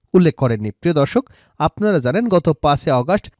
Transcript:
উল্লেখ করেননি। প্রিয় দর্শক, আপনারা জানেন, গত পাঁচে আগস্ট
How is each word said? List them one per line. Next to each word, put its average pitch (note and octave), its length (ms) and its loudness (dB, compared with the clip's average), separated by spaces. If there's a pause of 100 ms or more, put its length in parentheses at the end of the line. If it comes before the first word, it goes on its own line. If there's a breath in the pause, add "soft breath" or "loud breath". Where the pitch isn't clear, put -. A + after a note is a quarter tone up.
(140)
উল্লেখ F3 200 4
করেননি। A2 360 -2
প্রিয় E3+ 240 -4
দর্শক, D3 340 0 (300 soft breath)
আপনারা F#3+ 400 0
জানেন, D3+ 300 -2
গত F3+ 200 0
পাঁচে D3 420 0
আগস্ট C#3 500 -2